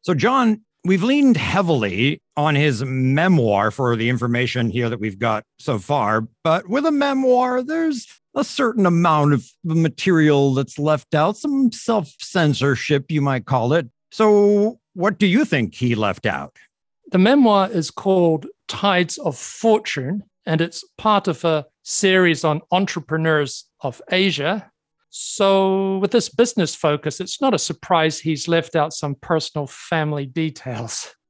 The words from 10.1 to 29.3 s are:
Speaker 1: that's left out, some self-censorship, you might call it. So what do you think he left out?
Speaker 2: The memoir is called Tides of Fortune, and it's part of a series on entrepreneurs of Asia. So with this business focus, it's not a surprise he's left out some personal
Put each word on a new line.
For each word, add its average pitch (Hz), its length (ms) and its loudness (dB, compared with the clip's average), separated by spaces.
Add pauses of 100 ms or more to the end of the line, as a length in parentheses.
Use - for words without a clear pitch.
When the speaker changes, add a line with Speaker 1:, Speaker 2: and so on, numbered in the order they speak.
Speaker 1:
that's 135 260 -4
left 151 360 0
out, 170 200 2
some 269 360 0
self-censorship, 151 1400 -2
you 151 100 0
might 135 240 -2
call 127 280 0
it. 160 160 -2 (220)
So 208 680 2 (140)
what 190 240 -2
do 208 80 2
you 208 180 2
think 113 320 -2
he 120 200 0
left 104 300 -2
out? 71 300 -6 (560)
Speaker 2:
The 185 60 0
memoir 208 520 4
is 165 220 -4
called 175 540 0 (240)
Tides 180 480 -2
of 175 180 -6
Fortune, 208 880 -2 (220)
and 165 160 0
it's - 240 -6 (120)
part 202 300 0
of - 160 -6
a 156 220 0 (180)
series 185 640 2
on 156 160 0 (100)
entrepreneurs 160 960 -2 (160)
of 127 200 -8 (100)
Asia. 180 600 -2 (380)
So 190 880 0
with 190 140 -2
this - 180 0
business 226 460 0
focus, 147 440 -2
it's - 220 -8
not 269 140 2
a - 40 -2
surprise 160 600 -2
he's 151 280 -6
left 165 280 -2
out 160 180 0
some 143 220 -6
personal 151 520 -4